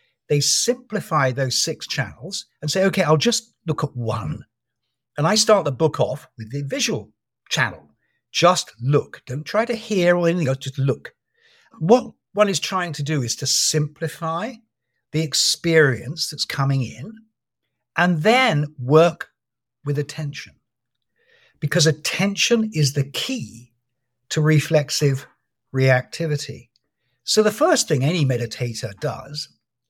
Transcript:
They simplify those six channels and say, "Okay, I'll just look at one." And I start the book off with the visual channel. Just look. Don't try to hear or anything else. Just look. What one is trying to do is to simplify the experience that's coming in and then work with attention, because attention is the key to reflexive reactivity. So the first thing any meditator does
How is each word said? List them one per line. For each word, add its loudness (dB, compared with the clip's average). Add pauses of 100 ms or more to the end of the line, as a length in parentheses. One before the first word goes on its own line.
(300)
They 2
simplify -2
those -4
six -4
channels -8 (160)
and -4
say, 2
"Okay, 2
I'll 6
just 0 (140)
look -2
at -4
one." -4 (720)
And 2
I 2
start 4
the 0
book 0
off -2 (100)
with -14
the -6
visual -4 (380)
channel. -4 (440)
Just 2
look. 0
Don't -10
try 0
to -4
hear 2
or 0
anything 0
else. 0
Just -10
look. -2 (640)
What 2 (200)
one 2
is -2
trying -4
to -8
do 0
is -4
to -8
simplify -2 (580)
the 0
experience 2
that's -8
coming 0
in -10 (800)
and 2
then 2
work 4 (560)
with -2
attention, -10 (1040)
because 2
attention 0
is 0
the -2
key -8 (580)
to -2
reflexive 2 (480)
reactivity. 0 (540)
So 2
the 4
first 2
thing 2
any 2
meditator -4
does -8 (400)